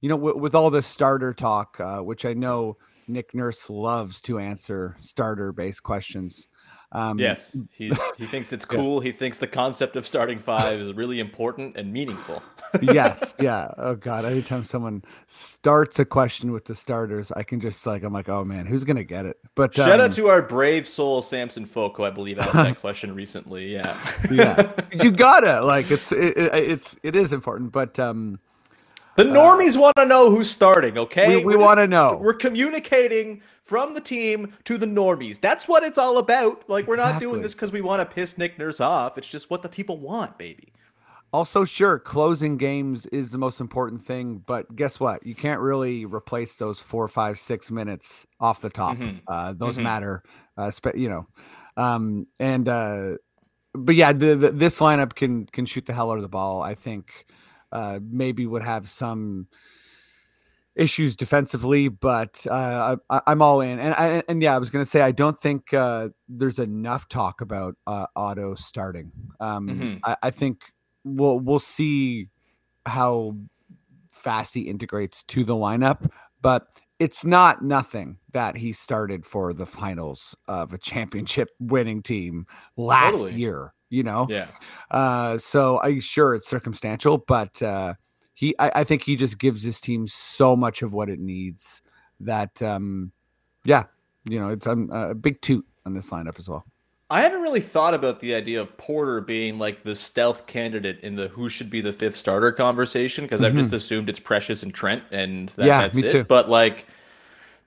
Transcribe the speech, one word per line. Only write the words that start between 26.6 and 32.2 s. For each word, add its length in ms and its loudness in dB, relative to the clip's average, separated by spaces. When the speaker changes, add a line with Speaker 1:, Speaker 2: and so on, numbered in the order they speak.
Speaker 1:
it 140 -2
is 180 2
important, 380 -6
but, 260 -4
um, 420 -4
Speaker 2:
The 80 8
Speaker 1:
uh, 100 2
Speaker 2:
normies 420 10
wanna 320 8
know 220 10
who's 220 4
starting, 440 6
okay? 340 4
Speaker 1:
we, 80 8
we 80 2
Speaker 2:
We're 80 4
just 120 8
Speaker 1:
wanna 220 8
know. 340 6